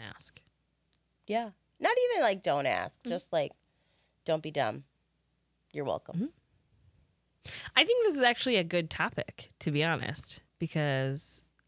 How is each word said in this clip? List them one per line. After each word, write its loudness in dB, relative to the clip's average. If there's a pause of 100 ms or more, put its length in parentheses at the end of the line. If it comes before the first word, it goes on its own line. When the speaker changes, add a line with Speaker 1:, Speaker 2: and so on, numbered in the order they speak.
(160)
Speaker 1:
ask. -12 (840)
Speaker 2:
Yeah. -2 (280)
Not 2 (160)
even, 4
like, 2
don't 2
ask. 0
Speaker 1:
Mm-hmm. -10
Speaker 2:
Just, -6
like, 0 (760)
don't 0
be -8
dumb. -2 (880)
You're -6
welcome. -4
Speaker 1:
Mm-hmm. -12 (240)
I 6
think 4
this 2
is 2
actually 4
a 4
good 0
topic, -6
to -4
be 2
honest, -4 (180)
because -2 (240)